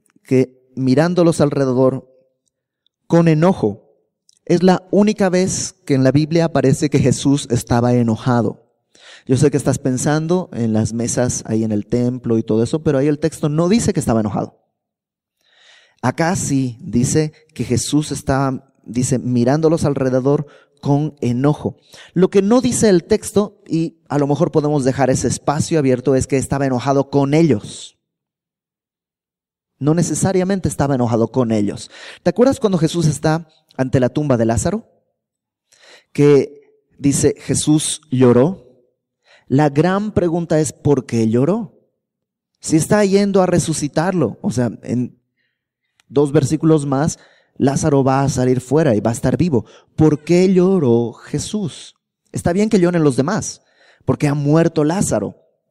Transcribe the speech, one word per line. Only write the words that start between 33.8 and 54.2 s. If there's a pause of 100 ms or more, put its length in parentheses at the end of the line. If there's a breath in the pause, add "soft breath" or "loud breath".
la
tumba
de
Lázaro? (1200 soft breath)
Que (360)
dice,
Jesús
lloró. (840 soft breath)
La
gran
pregunta
es,
¿por
qué
lloró? (800)
Si
está
yendo
a
resucitarlo,
o
sea, (100)
en, (920)
dos
versículos
más, (380 soft breath)
Lázaro
va
a
salir
fuera
y
va
a
estar
vivo. (300 soft breath)
¿Por
qué
lloró
Jesús? (360)
Está
bien
que
lloren
los
demás, (440 soft breath)
porque